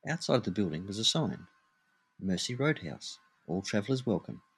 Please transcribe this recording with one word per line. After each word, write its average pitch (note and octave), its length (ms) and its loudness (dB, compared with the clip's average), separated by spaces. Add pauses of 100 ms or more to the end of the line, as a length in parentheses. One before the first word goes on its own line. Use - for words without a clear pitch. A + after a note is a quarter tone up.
Outside C3 360 2
the G2 80 -2
building F2+ 360 0
was G2+ 120 -4
a A2+ 60 0
sign, - 420 2 (720)
"Mercy F#2+ 360 0
Roadhouse, C#3 640 -2 (280)
all F2+ 140 -2
travellers B2+ 440 0
welcome." E2+ 360 0 (160)